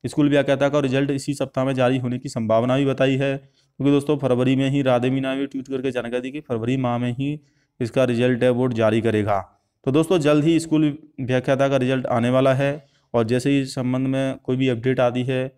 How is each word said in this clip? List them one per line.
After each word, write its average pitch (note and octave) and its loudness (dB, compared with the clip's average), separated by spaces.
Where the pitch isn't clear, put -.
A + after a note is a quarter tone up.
स्कूल C#3+ 0
व्याख्याता C#3 2
का D3 0
रिजल्ट C#3 0
इसी C#3 -4
सप्ताह C3+ -4
में C3+ -2
जारी B2+ 2
होने B2 -4
की C3 -12
संभावना A#2+ 0
भी C#3+ 0
बताई C3+ 0
है, C3+ -2
क्योंकि - -4
दोस्तों, C#3+ 2
फरवरी C3 2
में C3+ 0
ही C#3+ 0
राधे B2+ 2
मीना C3+ -2
ने C3+ -4
ट्वीट C3+ -10
करके C3+ -4
जानकारी A#2+ -4
दी C3 -8
कि D3 -10
फरवरी A#2+ -4
माह A#2+ -2
में B2 -2
ही C#3 -4
इसका B2+ 0
रिजल्ट B2 0
है B2+ 4
वो B2 0
जारी A2+ 2
करेगा। G#2 -2
तो C3+ 0
दोस्तों, D#3+ 2
जल्द D3 2
ही E3 2
स्कूल D#3 0
व्याख्याता B2+ 0
का C#3 0
रिजल्ट B2+ 0
आने A#2+ 0
वाला C3 4
है C#3 -2
और A#2 4
जैसे B2 0
ही C#3 2
इस C3 -8
संबंध C3 -2
में C3+ -2
कोई B2+ -2
भी C3 2
अपडेट B2+ 0
आती B2 2
है C3 -4